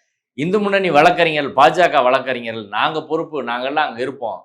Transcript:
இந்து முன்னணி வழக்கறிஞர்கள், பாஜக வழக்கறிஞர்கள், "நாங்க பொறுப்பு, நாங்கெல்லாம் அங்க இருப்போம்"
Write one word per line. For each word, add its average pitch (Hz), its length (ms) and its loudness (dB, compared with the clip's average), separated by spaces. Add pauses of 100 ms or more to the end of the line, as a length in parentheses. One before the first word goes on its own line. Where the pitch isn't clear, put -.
(380)
இந்து 180 220 -2
முன்னணி 196 300 0
வழக்கறிஞர்கள், 151 680 2
பாஜக 156 440 4
வழக்கறிஞர்கள், 123 680 -2
"நாங்க 135 360 -2
பொறுப்பு, 151 380 -6
நாங்கெல்லாம் 131 460 -4
அங்க 117 120 -10
இருப்போம்" 120 440 -8